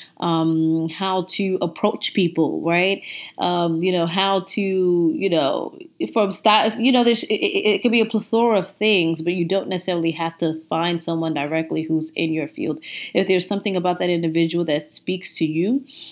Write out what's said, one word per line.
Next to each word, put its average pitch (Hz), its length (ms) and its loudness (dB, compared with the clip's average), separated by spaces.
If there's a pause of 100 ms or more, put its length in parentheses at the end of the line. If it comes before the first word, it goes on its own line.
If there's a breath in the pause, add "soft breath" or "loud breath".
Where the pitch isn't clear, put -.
(180 loud breath)
um, 160 720 0
how 185 340 -2
to 185 380 -2
approach - 540 -2
people, 165 460 0
right? 180 420 0 (360 loud breath)
Um, 170 440 0
you 185 80 2
know, 170 160 2
how 190 340 0
to, 180 760 0
you 185 140 0
know, 151 480 0 (360)
from 208 180 2
style, 214 500 2
you 247 120 4
know, 247 100 6
there's, 233 220 2
it, 220 100 0
it, 202 320 0
it 214 160 2
could 233 100 2
be 233 80 4
a 220 60 2
plethora 226 520 2
of 180 180 -2
things, 170 460 2
but 170 100 0
you 180 120 0
don't 185 240 0
necessarily 175 440 -2
have 165 260 -6
to 160 300 -2
find 170 340 0
someone 160 320 -2
directly 156 480 -2
who's 160 280 -2
in 160 220 -2
your 156 160 -4
field. 156 300 -6 (340 loud breath)
If 196 140 2
there's 185 200 2
something 196 300 -2
about 180 220 0
that 180 120 0
individual 170 560 0
that 147 280 -2
speaks - 440 -6
to 165 60 0
you, 180 400 0 (280 loud breath)